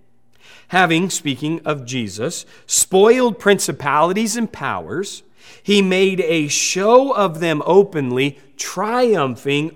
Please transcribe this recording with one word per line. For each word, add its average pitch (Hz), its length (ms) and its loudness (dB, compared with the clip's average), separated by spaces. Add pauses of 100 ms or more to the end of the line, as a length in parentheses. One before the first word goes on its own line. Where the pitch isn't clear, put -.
(680)
"Having," 180 400 2
speaking 147 560 -6
of 147 200 -4
Jesus, 110 600 -6 (200)
"spoiled 226 720 2
principalities 180 1000 0
and 233 140 -4
powers, 113 720 -8 (380)
he 202 200 2
made 185 400 2
a 160 260 0
show 233 640 2
of 185 300 -2
them 160 240 -2
openly, 143 720 0 (160)
triumphing 165 1200 -2